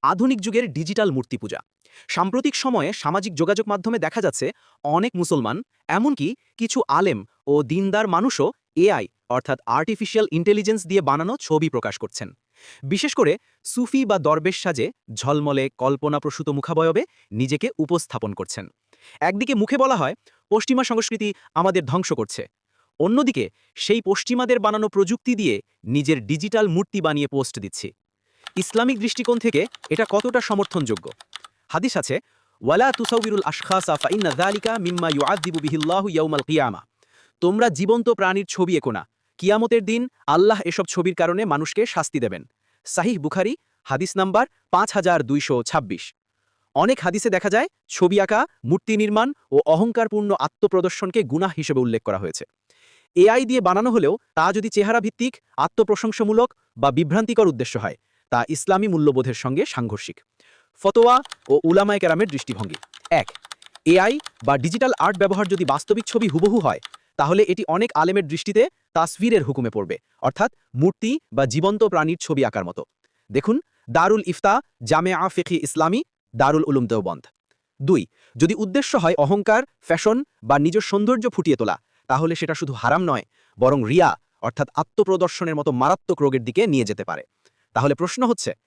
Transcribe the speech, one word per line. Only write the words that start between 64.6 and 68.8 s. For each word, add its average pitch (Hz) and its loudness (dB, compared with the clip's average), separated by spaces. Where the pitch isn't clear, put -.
আর্ট 185 0
ব্যবহার 196 2
যদি 180 0
বাস্তবিক 151 0
ছবি 220 0
হুবহু 190 4
হয়, 123 0
তাহলে 170 2
এটি 185 0
অনেক 165 -2
আলেমের 180 2
দৃষ্টিতে 185 0